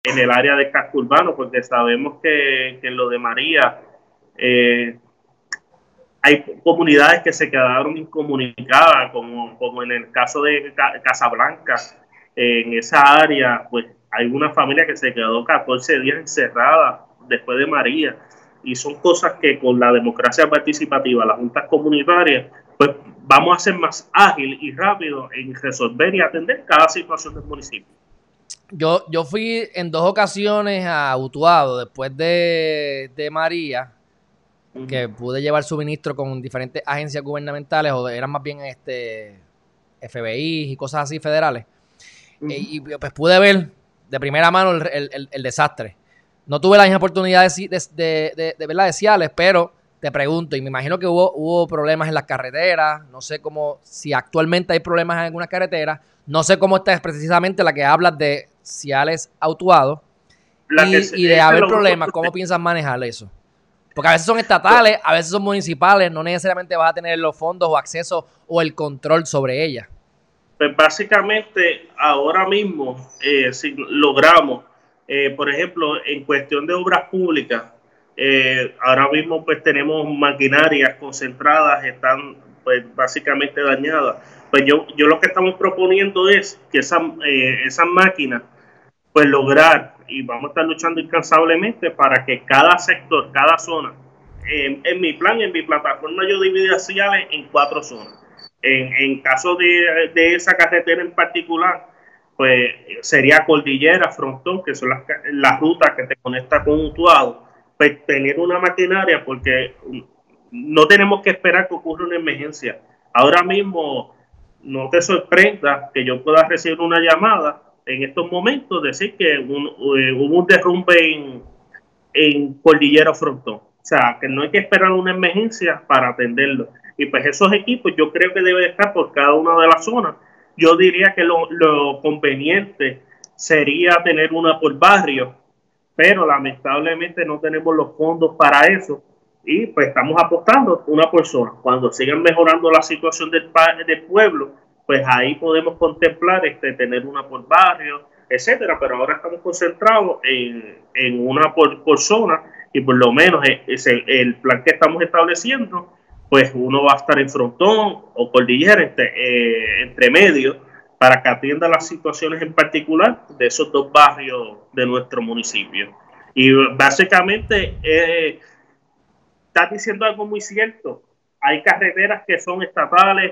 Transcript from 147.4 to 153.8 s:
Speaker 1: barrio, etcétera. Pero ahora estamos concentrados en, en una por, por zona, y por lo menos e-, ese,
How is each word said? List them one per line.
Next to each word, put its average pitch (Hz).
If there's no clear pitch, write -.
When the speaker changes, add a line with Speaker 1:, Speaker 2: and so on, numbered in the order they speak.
Speaker 1:
barrio, 156
etcétera. 170
Pero 127
ahora 131
estamos 170
concentrados 180
en, 120
en 123
una 156
por, 151
por 147
zona, 208
y 139
por 127
lo 123
menos 156
e-, -
ese, 127